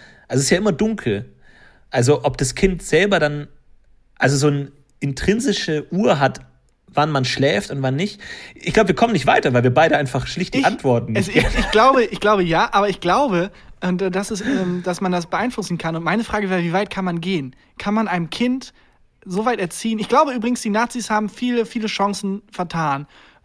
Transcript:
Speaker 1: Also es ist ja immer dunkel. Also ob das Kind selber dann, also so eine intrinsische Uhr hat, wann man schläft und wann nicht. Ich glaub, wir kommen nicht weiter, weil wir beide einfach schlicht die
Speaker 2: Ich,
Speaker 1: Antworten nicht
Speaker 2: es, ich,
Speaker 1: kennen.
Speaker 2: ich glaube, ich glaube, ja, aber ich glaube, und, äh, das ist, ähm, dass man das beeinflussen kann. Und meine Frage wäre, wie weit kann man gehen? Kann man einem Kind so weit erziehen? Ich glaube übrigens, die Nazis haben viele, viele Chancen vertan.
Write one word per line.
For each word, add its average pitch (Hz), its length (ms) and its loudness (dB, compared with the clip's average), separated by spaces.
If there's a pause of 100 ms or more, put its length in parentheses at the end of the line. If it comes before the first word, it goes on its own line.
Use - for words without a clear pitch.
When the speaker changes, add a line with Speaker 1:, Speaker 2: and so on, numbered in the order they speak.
(280)
Speaker 1:
Also 127 120 0
es 139 40 0
ist - 60 2
ja 175 80 4
immer 208 140 2
dunkel. 151 520 -2 (680)
Also 135 340 4
ob 139 120 0
das 127 180 -2
Kind 185 280 0
selber 185 360 2
dann, 147 300 -2 (680)
also 139 200 2
so 143 120 4
eine 143 220 -2 (300)
intrinsische 156 920 -2
Uhr 185 280 2
hat, 135 200 0 (560)
wann 151 140 2
man 135 140 0
schläft 175 460 0
und 139 120 -6
wann 131 140 0
nicht. 196 240 -4 (340)
Ich - 200 -6
glaub, 214 140 4
wir 190 60 2
kommen 233 180 2
nicht 139 140 0
weiter, - 280 2
weil 123 80 4
wir 127 120 4
beide 165 220 4
einfach 131 300 -2
schlicht - 280 -6
die 254 60 0
Speaker 2:
Ich, 262 60 4
Speaker 1:
Antworten 120 460 0
nicht 196 160 0
Speaker 2:
es, 202 60 -2
ich, 233 80 6
Speaker 1:
kennen. - 160 2
Speaker 2:
ich 208 120 0
glaube, 247 340 6
ich 190 160 -6
glaube, 202 220 4
ja, 165 300 2
aber 208 160 2
ich 190 120 -4
glaube, 190 500 2 (320)
und, 180 200 -2
äh, 190 80 -2
das 196 200 -4
ist, 202 100 -6
ähm, 190 440 -2
dass 180 160 -4
man 185 120 -2
das 175 140 -2
beeinflussen 190 520 -4
kann. 165 180 -4
Und 165 60 -6
meine 196 220 -2
Frage 208 260 -4
wäre, 185 120 0
wie 170 100 -2
weit 202 180 0
kann 190 140 -6
man 170 160 -2
gehen? 165 340 -4 (240)
Kann 202 160 -2
man 214 140 0
einem 170 220 -4
Kind 247 420 -2 (520)
so 190 200 -4
weit 240 160 0
erziehen? 214 380 -4
Ich 190 100 -6
glaube 277 260 4
übrigens, 240 280 -2
die 214 80 -4
Nazis 226 400 -2
haben 214 180 -2
viele, 240 380 -2
viele 220 200 -6
Chancen 202 640 -4
vertan. 156 560 -4 (380)